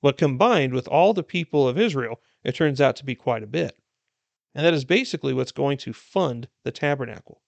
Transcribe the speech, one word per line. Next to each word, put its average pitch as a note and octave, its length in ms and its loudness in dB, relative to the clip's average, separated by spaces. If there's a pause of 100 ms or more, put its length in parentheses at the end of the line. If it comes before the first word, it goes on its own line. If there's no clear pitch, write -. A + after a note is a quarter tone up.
But C#3+ 160 2
combined D3 560 2
with B2+ 140 -4
all F3 260 4
the F3+ 100 -2
people D3+ 440 0
of B2 120 0
Israel, C#3 420 -2 (220)
it B2 100 -4
turns D3 260 0
out C#3 180 4
to C#3 80 -16
be C3 100 -6
quite A#2 260 -2
a G#2+ 60 -14
bit. D3 300 -4 (800)
And D3 100 -2
that E3+ 80 6
is C#3+ 120 0
basically E3+ 480 0
what's B2+ 180 -2
going C#3 280 -2
to A#2 140 -10
fund B2+ 540 -4 (160)
the C3+ 80 -6
tabernacle. C3+ 760 -6